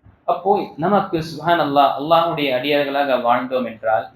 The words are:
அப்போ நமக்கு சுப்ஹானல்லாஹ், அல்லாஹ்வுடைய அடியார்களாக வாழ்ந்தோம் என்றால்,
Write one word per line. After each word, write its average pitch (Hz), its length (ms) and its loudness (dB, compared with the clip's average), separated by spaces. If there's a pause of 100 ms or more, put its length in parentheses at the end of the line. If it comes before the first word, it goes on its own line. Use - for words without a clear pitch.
(240)
அப்போ - 520 -2
நமக்கு 170 460 0
சுப்ஹானல்லாஹ், 147 720 2
அல்லாஹ்வுடைய 160 600 0
அடியார்களாக 139 680 0
வாழ்ந்தோம் 127 440 0
என்றால், 110 500 -2